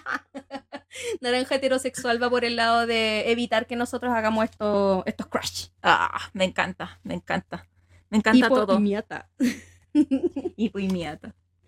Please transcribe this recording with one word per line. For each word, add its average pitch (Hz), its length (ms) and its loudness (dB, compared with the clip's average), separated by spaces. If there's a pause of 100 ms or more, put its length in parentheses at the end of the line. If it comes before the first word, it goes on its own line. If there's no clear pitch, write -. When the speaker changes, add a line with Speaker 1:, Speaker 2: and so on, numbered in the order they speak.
(340)
Speaker 1:
<laughs> 302 880 -12
Naranja 254 340 -2
heterosexual 262 680 -2
va 247 80 0
por 240 160 0
el 233 100 -2
lado 233 320 2
de 220 440 0
evitar 233 360 0
que 240 80 -6
nosotros 240 380 -2
hagamos 220 320 0
esto, 202 600 0
estos - 220 -6
crush. - 400 -6 (140)
Speaker 2:
Ah, - 520 2
me 190 120 0
encanta, 180 580 -6
me 175 100 -8
encanta. 175 540 -6 (420)
Me 208 80 0
encanta 226 300 6
Speaker 1:
Hipo 262 80 4 (100)
Speaker 2:
todo. 214 120 4
Speaker 1:
y 208 40 4
miata. 202 480 -4 (100)
<laughs> - 1160 -2
Speaker 2:
Hipo 208 220 -2
y 196 100 -2
miata. 165 460 -6 (320)